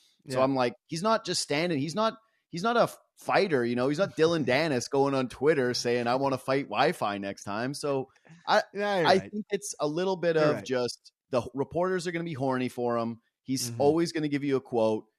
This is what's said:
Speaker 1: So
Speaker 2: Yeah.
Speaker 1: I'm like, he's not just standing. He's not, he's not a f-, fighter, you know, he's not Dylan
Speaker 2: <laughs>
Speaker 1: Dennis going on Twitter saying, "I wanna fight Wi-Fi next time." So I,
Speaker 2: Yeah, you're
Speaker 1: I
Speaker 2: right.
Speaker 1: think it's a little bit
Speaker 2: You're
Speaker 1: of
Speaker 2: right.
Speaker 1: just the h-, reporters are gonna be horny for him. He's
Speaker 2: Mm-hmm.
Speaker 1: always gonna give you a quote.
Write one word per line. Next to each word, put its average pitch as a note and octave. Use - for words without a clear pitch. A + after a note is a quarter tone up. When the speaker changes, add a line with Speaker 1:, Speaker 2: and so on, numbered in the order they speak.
Speaker 1:
So C3
Speaker 2:
Yeah. C3
Speaker 1:
I'm C3+
like, B2
he's D#3+
not A3
just F3
standing. D#3
He's D3+
not, A3
he's E3+
not A#3
a A3
f-, -
fighter, C#3+
you A#2+
know, B2
he's D3
not G3
Dylan D#3+
Speaker 2:
<laughs> -
Speaker 1:
Dennis C3
going C#3
on B2+
Twitter C3
saying, A#2+
"I B2
wanna C3+
fight C3+
Wi-Fi A#2
next G2
time." A#2
So C#3
I, G#3
Speaker 2:
Yeah, G3+
you're D#3+
Speaker 1:
I F#3+
Speaker 2:
right. G3
Speaker 1:
think G#3
it's G3+
a D3
little F3+
bit E3
Speaker 2:
You're D#3
Speaker 1:
of D3
Speaker 2:
right. -
Speaker 1:
just B2
the B2
h-, G#2
reporters E3+
are F3+
gonna E3+
be E3+
horny B2+
for A#2+
him. A#2
He's B2
Speaker 2:
Mm-hmm. A#2
Speaker 1:
always D#3+
gonna D#3
give C#3+
you C3+
a B2+
quote. A2